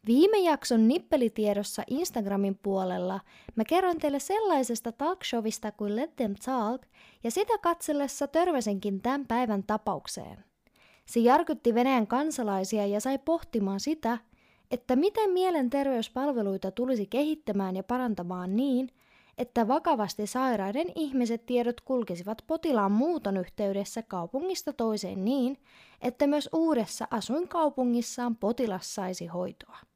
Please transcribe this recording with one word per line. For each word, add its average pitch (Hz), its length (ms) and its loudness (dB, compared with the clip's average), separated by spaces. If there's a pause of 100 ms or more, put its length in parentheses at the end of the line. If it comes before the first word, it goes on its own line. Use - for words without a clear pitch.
Viime 339 300 6
jakson 269 500 4
nippelitiedossa 220 1000 0
Instagramin 196 720 -2
puolella 190 560 -2 (360)
mä 220 80 -2
kerroin 349 360 2
teille 285 200 0
sellaisesta 277 720 0
talkshowista 233 800 -4
kuin 208 240 -4
Let 302 200 -4
Them 208 200 -2 (100)
Talk, 254 360 -2 (420)
ja 233 80 -2
sitä 415 260 0
katsellessa 285 720 0
törmäsinkin 214 720 0
tämän 262 260 -2
päivän 220 360 0
tapaukseen. - 800 -6 (640)
Se - 140 0
järkytti 247 540 4
Venäjän 247 340 4
kansalaisia 214 800 0
ja 208 140 0
sai 269 160 -2
pohtimaan 202 640 -2
sitä, 240 380 -2 (540)
että 254 240 -2
miten 403 340 2
mielenterveyspalveluita 262 1400 0
tulisi 233 360 0
kehittämään 220 680 -2
ja 190 80 -4
parantamaan 185 720 -4
niin, 262 340 2 (480)
että 240 300 0
vakavasti 247 600 0
sairaiden 247 680 0
ihmiset 254 500 0
tiedot 240 360 0
kulkisivat 208 680 -4
potilaan 269 440 2
muuton 233 460 2
yhteydessä 196 680 -4
kaupungista 285 720 -6
toiseen 196 520 -4
niin, 262 320 0 (440)
että 254 260 0
myös 285 260 0
uudessa 311 580 0
asuinkaupungissaan 247 1200 0
potilas 214 600 -2
saisi 185 300 -6
hoitoa. - 520 -8 (180)